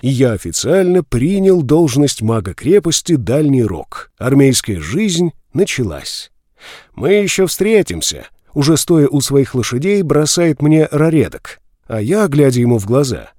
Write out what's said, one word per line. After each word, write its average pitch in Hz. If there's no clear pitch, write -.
и 123
я 127
официально 175
принял 180
должность 143
мага 107
крепости 170
Дальний 135
Рог. -
Армейская 127
жизнь 170
началась. 110
«Мы 165
ещё 190
встретимся», 190
уже 147
стоя 160
у 143
своих 135
лошадей, 147
бросает 151
мне 156
Раредок. 151
А 113
я, 190
глядя 139
ему 120
в 101
глаза, 123